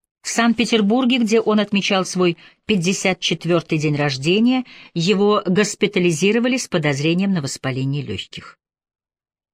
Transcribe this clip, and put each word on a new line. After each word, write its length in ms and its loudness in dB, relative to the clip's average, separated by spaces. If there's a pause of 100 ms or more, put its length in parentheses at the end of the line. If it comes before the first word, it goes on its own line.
(220)
В 80 -12
Санкт-Петербурге, 880 2
где 240 2
он 180 2
отмечал 460 0
свой 320 0 (280)
пятьдесят 540 0
четвертый 580 -2
день 200 0
рождения, 680 0 (300)
его 520 2
госпитализировали 1080 0
с 140 -6
подозрением 640 0
на 80 -2
воспаление 600 -6
легких. 540 -12 (960)